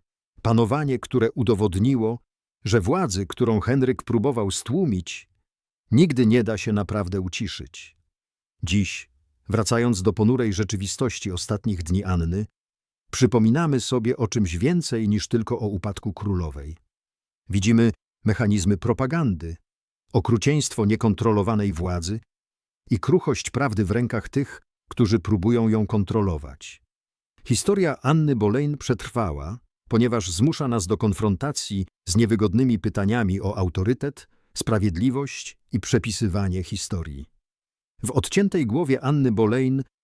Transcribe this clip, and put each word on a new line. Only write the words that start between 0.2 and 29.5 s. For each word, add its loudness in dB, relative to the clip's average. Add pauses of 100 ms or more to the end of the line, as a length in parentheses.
panowanie, 2
które 0
udowodniło, 0 (460)
że 4
władzy, 0
którą 0
Henryk 0
próbował -2
stłumić, -4 (600)
nigdy 4
nie 6
da -2
się -2
naprawdę -2
uciszyć. -10 (680)
Dziś, -2 (400)
wracając 2
do 2
ponurej 2
rzeczywistości -4
ostatnich -4
dni -2
Anny, -2 (680)
przypominamy 2
sobie -2
o -2
czymś -2
więcej 0
niż 0
tylko -2
o -2
upadku -6
królowej. -6 (720)
Widzimy 4 (340)
mechanizmy 2
propagandy, -2 (580)
okrucieństwo 2
niekontrolowanej 2
władzy -4 (680)
i 0
kruchość 0
prawdy 0
w -2
rękach -2
tych, -4 (280)
którzy 2
próbują 2
ją 2
kontrolować. -4 (640)
Historia 0
Anny 2
Boleyn 0
przetrwała, -4 (300)